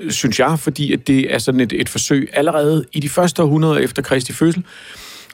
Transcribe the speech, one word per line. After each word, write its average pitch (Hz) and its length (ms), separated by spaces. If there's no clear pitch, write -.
synes - 320
jeg, 151 180
fordi 143 340
at - 140
det 135 280
er 120 40
sådan 127 220
et, 113 120
et - 160
forsøg - 440
allerede 151 600
i 156 80
de 143 80
første 175 340
århundreder 156 360
efter 135 240
Kristi 131 300
fødsel, 165 320